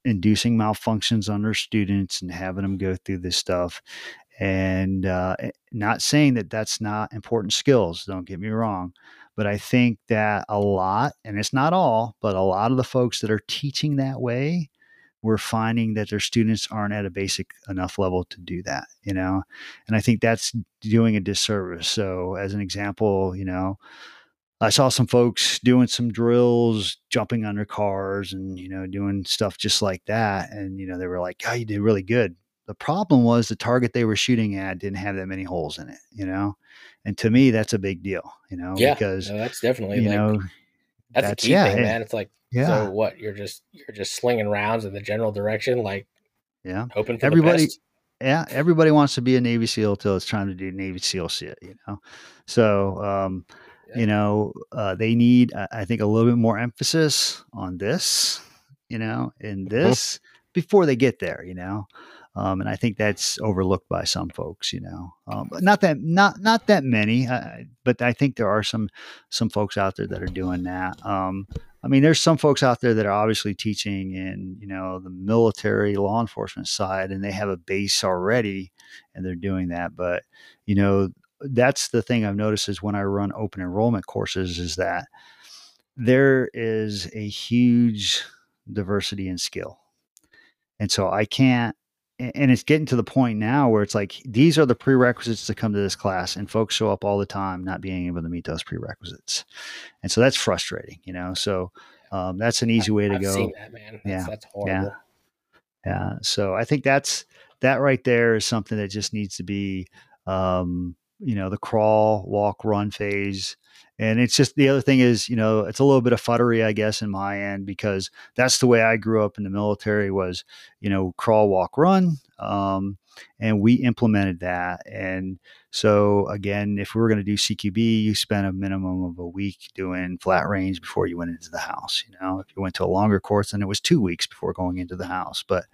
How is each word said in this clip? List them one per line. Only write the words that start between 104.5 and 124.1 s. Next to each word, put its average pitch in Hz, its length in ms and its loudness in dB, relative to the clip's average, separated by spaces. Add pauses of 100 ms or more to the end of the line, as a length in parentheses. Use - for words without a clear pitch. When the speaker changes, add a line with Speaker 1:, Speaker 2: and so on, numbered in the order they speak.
Speaker 2:
horrible. 95 420 -4 (920)
Speaker 1:
Yeah. 95 360 -4
So 98 340 -2
I 113 100 -2
think 143 180 -2
that's, 139 420 0 (360)
that 131 200 2
right 135 220 2
there 117 320 4
is 107 100 -2
something 110 320 -2
that 104 120 -4
just 101 240 -6
needs 104 240 -6
to 92 60 -10
be, 98 440 -4 (400)
um, 92 680 0 (240)
you 139 160 -4
know, 95 140 -4
the 104 80 -4
crawl, 107 680 2
walk, 104 360 -2
run 104 280 0
phase. 101 640 -4 (400)
And 110 240 2
it's 123 160 4
just, - 180 4
the 139 140 6
other 139 100 4
thing 131 200 4
is, 120 280 6
you 120 80 -4
know, 110 300 2
it's - 140 -4
a 135 40 4
little 139 160 8
bit 120 140 4
of 110 80 2
futtery, 117 420 2
I 110 80 2
guess, 107 300 0
in 107 80 -4
my 98 320 -4
end, 98 240 -6
because 98 440 -4 (260)
that's 127 240 2
the 127 80 6
way 117 140 8
I 113 140 6
grew 110 300 2
up 101 120 -4
in 104 60 -4
the 98 60 -4
military 104 600 0
was, 92 360 -4 (340)
you 101 100 -4
know, 95 280 0
crawl, 107 320 4
walk, 92 280 0
run. 180 380 4 (220)
Um, 98 600 -2 (440)
and 110 180 2
we 110 140 6
implemented 107 680 2